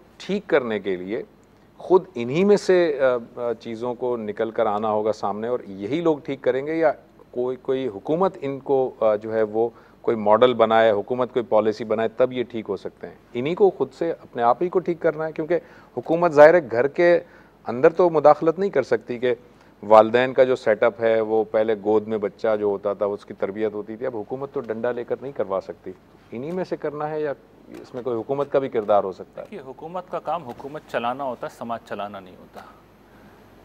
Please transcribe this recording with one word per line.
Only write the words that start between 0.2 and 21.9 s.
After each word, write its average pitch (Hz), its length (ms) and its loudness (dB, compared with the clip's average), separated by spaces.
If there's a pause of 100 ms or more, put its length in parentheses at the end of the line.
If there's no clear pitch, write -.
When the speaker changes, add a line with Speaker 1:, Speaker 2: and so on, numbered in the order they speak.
Speaker 1:
ठीक 196 260 -6
करने 120 340 0
के 95 160 -4
लिए 95 280 -8 (560)
ख़ुद 180 260 2 (100)
इन्हीं 127 280 0
में 202 120 4
से, 185 200 2 (160)
अ, 131 260 0 (200)
अ, 120 140 -4
चीज़ों 117 420 -8
को 123 220 -4
निकल 110 340 -4
कर 110 160 0
आना 107 220 -2
होगा 107 240 0
सामने 107 360 -6
और 123 200 -4
यही 101 320 -6
लोग 156 260 0
ठीक 135 180 -10
करेंगे 135 300 -2
या 160 160 2 (440)
कोई, 123 220 -4
कोई 131 300 -4
हुकूमत 165 500 -4
इनको, 135 520 -4
अ, 107 280 0
जो 110 160 -8
है 110 100 0
वो 110 300 -2 (320)
कोई 120 100 0
मॉडल 110 400 4
बनाए, 113 360 4
हुकूमत 117 420 -2
कोई 123 100 -2
पॉलिसी 107 420 0
बनाए 110 240 -2 (100)
तब 127 140 2
ये 123 120 -4
ठीक 110 220 -10
हो 98 100 -4
सकते - 300 -14
हैं? 82 120 -18 (180)
इन्हीं 143 180 -4
को 196 160 4
खुद 135 200 -6
से 165 200 -4
अपने - 320 -8
आप 120 200 2
ही 180 60 -2
को 185 100 0
ठीक 170 240 -4
करना 156 220 -2
है 160 80 -8
क्योंकि 156 220 -4 (420)
हुकूमत 165 360 0
ज़ाहिर 151 220 10
है 156 140 2
घर 123 200 0
के 175 260 4 (520)
अंदर 131 260 4
तो 180 180 2
मुदाखलत 156 480 4
नहीं 196 120 -2
कर 139 120 0
सकती 117 360 -4
कि 123 180 0 (480)
वालदैन 110 480 6
का 131 120 6
जो 127 120 0
सेटअप 113 440 0
है 113 200 2
वो 110 240 0
पहले 110 320 0
गोद 104 320 0